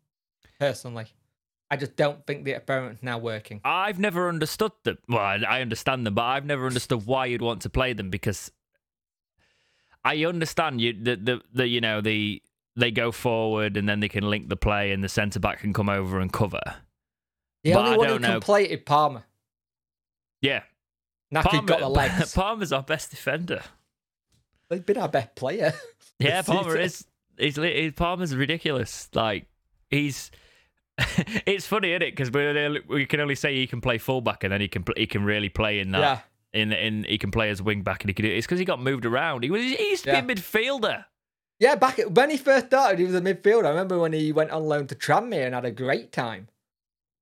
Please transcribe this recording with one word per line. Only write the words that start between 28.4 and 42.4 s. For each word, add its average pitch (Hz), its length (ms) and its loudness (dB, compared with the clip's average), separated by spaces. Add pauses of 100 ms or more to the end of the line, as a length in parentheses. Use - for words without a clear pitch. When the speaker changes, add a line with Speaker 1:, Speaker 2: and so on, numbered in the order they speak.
Speaker 2:
Like, 110 320 0 (420)
he's, 143 420 -2 (360)
<laughs> - 320 -18 (480)
it's 196 200 0
funny, 196 260 2
isn't 175 100 0
it? 135 140 -8
'Cause 131 140 -2
we 139 160 0
only, 147 400 0
we 135 200 0
can 147 140 0
only 143 140 0
say 143 200 -2
he 131 120 0
can 120 140 -6
play 117 180 0
fullback 117 460 -2
and 95 80 0
then 101 80 0
he 101 80 0
can 92 160 -6
pl-, - 120 -4
he 107 100 0
can 101 180 -2
really 104 240 0
play 104 320 0
in 95 120 -4
that. 95 80 2
Speaker 1:
Yeah. 139 200 2 (320)
Speaker 2:
In, 107 200 0
in, 107 360 -2
he 104 100 0
can 101 140 -2
play 110 180 2
as 95 100 -4
wing 104 220 -2
back 92 220 -2
and 104 60 0
he 95 40 -4
can 104 100 0
do, 107 60 2
it's 104 160 -2
'cause 180 140 0
he 190 40 0
got 170 160 -2
moved 127 240 -2
around. 127 380 0
He 131 80 0
was, 208 120 0
he 269 280 -2
used 381 140 -2
to 139 80 0
Speaker 1:
Yeah. 139 80 4
Speaker 2:
be 254 120 -2
a 226 40 0
midfielder. 214 720 -2 (520)
Speaker 1:
Yeah, 262 160 6
back 262 240 4
at, 175 140 0
when 254 180 6
he 302 60 2
first 269 300 4